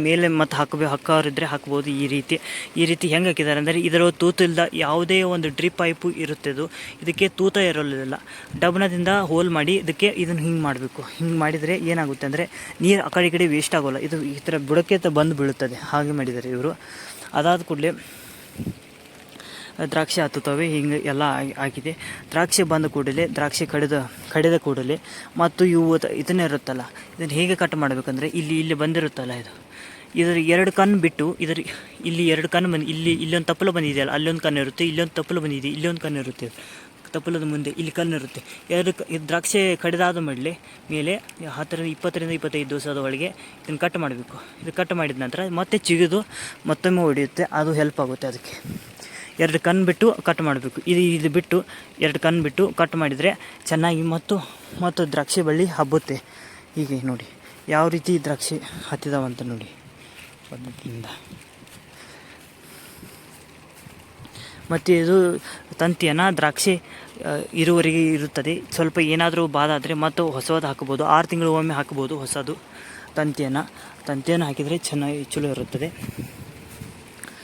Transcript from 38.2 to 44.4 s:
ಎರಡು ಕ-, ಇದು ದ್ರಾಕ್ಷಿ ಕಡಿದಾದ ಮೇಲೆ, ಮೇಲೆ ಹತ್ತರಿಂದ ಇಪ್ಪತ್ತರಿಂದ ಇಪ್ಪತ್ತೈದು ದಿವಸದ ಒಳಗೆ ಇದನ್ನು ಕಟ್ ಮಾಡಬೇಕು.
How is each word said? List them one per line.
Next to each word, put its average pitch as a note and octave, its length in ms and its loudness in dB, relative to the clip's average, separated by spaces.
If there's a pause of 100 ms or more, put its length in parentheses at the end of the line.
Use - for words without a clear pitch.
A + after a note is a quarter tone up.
ಎರಡು F3+ 240 2
ಕ-, - 160 -8
ಇದು D#3 180 -6
ದ್ರಾಕ್ಷಿ F3 480 2
ಕಡಿದಾದ F3 420 0
ಮೇಲೆ, D3 360 -4 (380)
ಮೇಲೆ D#3 240 -2 (420)
ಹತ್ತರಿಂದ E3 380 -6
ಇಪ್ಪತ್ತರಿಂದ E3 360 -4
ಇಪ್ಪತ್ತೈದು D3+ 380 -4
ದಿವಸದ C#3+ 280 -4
ಒಳಗೆ C3+ 320 -4 (340)
ಇದನ್ನು D3+ 160 -6
ಕಟ್ F3 180 0
ಮಾಡಬೇಕು. C3 400 -6 (260)